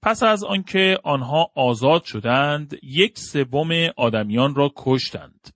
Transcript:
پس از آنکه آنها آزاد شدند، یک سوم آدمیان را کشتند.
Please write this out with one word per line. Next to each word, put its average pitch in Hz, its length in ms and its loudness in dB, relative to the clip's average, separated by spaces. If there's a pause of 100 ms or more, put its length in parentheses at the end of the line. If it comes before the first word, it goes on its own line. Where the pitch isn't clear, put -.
پس 233 200 0
از 214 220 2
آنکه 190 600 0
آنها 143 500 0
آزاد 131 500 2
شدند، 139 800 -2
یک 160 360 -2
سوم 156 760 -2
آدمیان 113 580 0
را 143 220 2
کشتند. - 800 -4